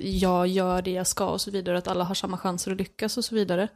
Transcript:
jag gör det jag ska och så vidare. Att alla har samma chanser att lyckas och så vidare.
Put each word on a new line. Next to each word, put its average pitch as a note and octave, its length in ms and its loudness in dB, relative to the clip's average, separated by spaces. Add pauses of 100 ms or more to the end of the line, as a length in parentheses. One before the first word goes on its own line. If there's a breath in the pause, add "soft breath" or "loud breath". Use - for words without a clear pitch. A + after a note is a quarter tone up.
jag F#3 440 4
gör F#3 360 2
det F#3 80 -4
jag F3+ 160 -2
ska G3 220 0
och F#3+ 120 -2
så G#3 100 -4
vidare. F3+ 280 0
Att F3+ 100 -4
alla F3+ 160 0
har F#3 100 -2
samma F#3+ 240 -4
chanser F3+ 340 -2
att F#3 60 -2
lyckas - 400 -4
och A3+ 60 -2
så - 100 -6
vidare. G3 420 2